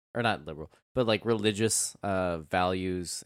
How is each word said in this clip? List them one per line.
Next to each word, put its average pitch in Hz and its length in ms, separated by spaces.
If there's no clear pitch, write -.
or 117 80
not 92 240
liberal, 78 240
but, 123 120
like, 107 180
religious, 107 800
uh, 92 360
values 90 880